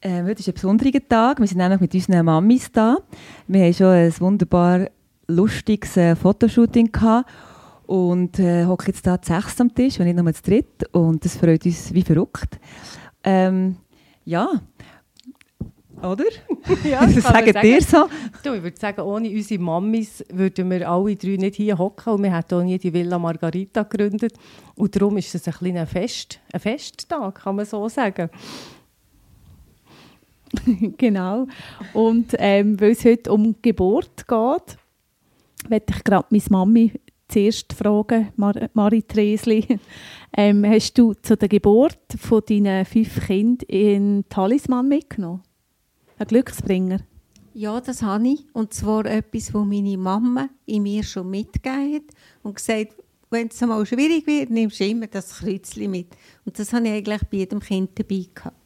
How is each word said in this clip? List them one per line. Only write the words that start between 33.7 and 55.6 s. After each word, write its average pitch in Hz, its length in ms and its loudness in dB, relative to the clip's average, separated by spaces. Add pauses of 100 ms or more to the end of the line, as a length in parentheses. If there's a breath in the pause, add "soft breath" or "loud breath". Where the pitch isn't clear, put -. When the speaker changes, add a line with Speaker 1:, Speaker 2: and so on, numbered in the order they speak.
Speaker 3:
geht, 247 500 -2 (880)
möchte 214 300 -2
ich - 60 -12
gerade 202 260 2
meine 208 220 2
Mami 208 400 4 (360)
zuerst 214 460 -2
fragen, 208 600 -2
Mar-, 202 380 -2
Marie 214 300 2
Tresli. 214 640 0
<laughs> 208 220 -4 (460 loud breath)
Ähm, 202 320 4
hast 214 300 2
du 233 160 6
zu - 240 0
der 208 100 0
Geburt 208 520 4 (180)
von 220 320 0
deinen 196 360 0
fünf - 420 -2
Kindern 220 440 0
einen 202 580 0
Talisman 247 580 -2
mitgenommen? 196 540 -4 (760)
Ein 214 100 -8
Glücksbringer? 190 720 -2 (540)
Speaker 4:
Ja, 214 260 -8
das 254 220 -10
habe 214 280 -2
ich. 285 240 -2
Und 220 200 -6
zwar 214 320 -2
etwas, 220 480 -6
wo 214 100 -2
meine 202 320 -2
Mama 233 540 -2 (160)
in 214 180 -4
mir 202 200 -4
schon 185 260 -10
mitgegeben 262 680 -6
hat 294 60 -10 (380 soft breath)
und 202 140 -12
gesagt, 214 400 -6 (340)
wenn 226 180 -4
es - 140 -8
mal 220 240 0
schwierig 302 400 0
wird, 294 240 -2
nimmst 226 300 -2
du 196 80 0
immer 226 180 -4
das 202 320 -12
Kreuzchen 202 540 -8